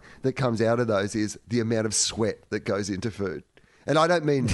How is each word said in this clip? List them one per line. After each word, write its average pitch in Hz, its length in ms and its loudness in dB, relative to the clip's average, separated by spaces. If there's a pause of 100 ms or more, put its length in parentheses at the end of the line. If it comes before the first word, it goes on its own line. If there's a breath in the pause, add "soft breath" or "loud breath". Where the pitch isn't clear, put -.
(220 loud breath)
that 131 120 0
comes 120 280 0
out 117 180 2
of 123 60 2
those 104 300 0
is 107 320 -2
the 120 120 0
amount 113 280 0
of 104 80 -2
sweat - 560 -2
that 107 120 -4
goes 104 280 -2
into 98 180 -4
food. 95 340 -6 (460 soft breath)
And 143 80 4
I 156 80 6
don't 170 200 2
mean 139 280 2